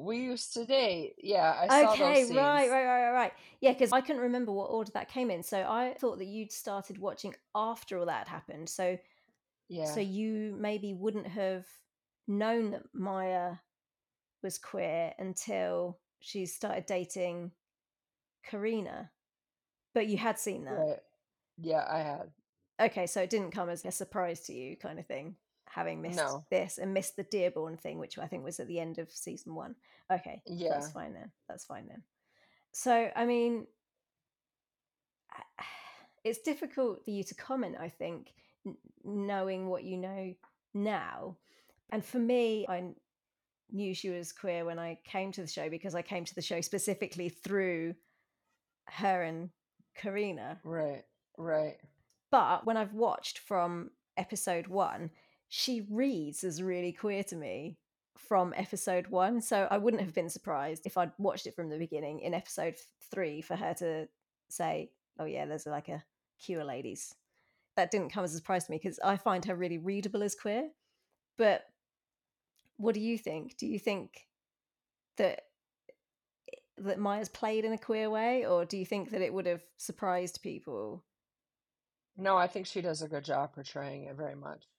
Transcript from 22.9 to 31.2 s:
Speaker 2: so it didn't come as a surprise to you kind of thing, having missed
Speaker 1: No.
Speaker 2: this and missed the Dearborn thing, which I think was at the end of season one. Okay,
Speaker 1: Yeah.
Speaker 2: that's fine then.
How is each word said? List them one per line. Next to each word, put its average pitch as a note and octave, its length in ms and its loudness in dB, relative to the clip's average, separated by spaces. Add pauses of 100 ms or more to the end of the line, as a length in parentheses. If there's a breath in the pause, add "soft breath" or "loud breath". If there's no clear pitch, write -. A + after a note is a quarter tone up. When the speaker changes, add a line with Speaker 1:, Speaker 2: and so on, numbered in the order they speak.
Speaker 2:
so G3 140 0
it F3+ 80 0
didn't G3 220 0
come F3+ 180 -2
as F3 160 -6
a F3+ 60 -6
surprise F3+ 560 -2
to D#3 60 -12
you B2+ 220 -10
kind D#3+ 240 -10
of E3+ 80 -12
thing, D3+ 300 -8 (300)
having E3 340 -4
missed E3+ 160 -4
Speaker 1:
No. C#3+ 320 0
Speaker 2:
this F#3 280 0
and F#3+ 160 -4
missed F#3+ 220 -2
the G3 80 -6
Dearborn F3 540 -2
thing, E3 220 -10
which - 180 -10
I D#3 100 -8
think C#3 160 -10
was E3 160 -8
at B2 80 -8
the E3+ 140 -4
end E3 180 -6
of D#3+ 120 -8
season - 440 -10
one. - 220 -10 (340 soft breath)
Okay, - 340 -4
Speaker 1:
Yeah. E3+ 280 -2
Speaker 2:
that's D3 180 -2
fine D#2+ 220 -10
then. - 180 -16 (160)